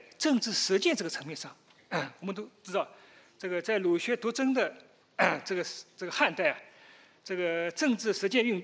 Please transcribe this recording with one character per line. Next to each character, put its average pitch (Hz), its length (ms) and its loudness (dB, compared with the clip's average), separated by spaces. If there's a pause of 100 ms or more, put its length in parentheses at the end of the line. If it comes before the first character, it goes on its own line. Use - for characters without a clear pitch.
(180)
政 285 220 4
治 214 140 -4
实 190 240 2
践 302 180 2
这 202 80 -4
个 165 60 -4
层 - 160 -8
面 156 100 -8
上。 - 180 -14 (360)
<clears throat> - 0 - (320)
我 180 40 -10
们 196 80 -6
都 208 140 -10 (160)
知 - 80 -16
道， 180 160 0 (500)
这 190 120 -8
个 180 100 -2
在 208 200 0
儒 175 180 4
学 233 180 0
独 233 160 -2
尊 262 220 2
的 233 180 2 (460)
<clears throat> 170 260 2
这 190 120 -4
个， 175 100 -2 (320)
这 190 80 -10
个 175 60 -8
汉 269 220 2
代 165 180 2
啊， 127 60 -4 (640)
这 190 120 -6
个 170 360 0
政 254 260 2
治 214 160 0
实 196 160 -2
践 233 160 4
运-， 196 180 0